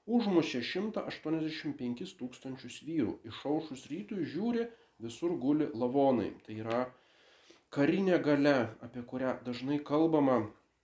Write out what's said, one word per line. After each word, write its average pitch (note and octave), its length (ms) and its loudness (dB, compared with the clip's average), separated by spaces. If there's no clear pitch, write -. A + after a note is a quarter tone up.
užmušė G3+ 540 2
šimtą G3+ 440 -4
aštuoniasdešimt D#3 720 -4
penkis B2 400 -6
tūkstančius B2+ 640 -12
vyrų. B2+ 400 0
Išaušus C#3+ 640 -4
rytui, F3+ 380 -6
žiūri, A#3 460 -2
visur B2 420 -4
guli D3 340 2
lavonai." B2 680 2
Tai - 160 -14
yra A2+ 320 -2
karinė F3 460 4
galia, C#3 600 4
apie A#2+ 260 -12
kurią B2+ 360 -4
dažnai B2+ 380 -2
kalbama. D3 600 4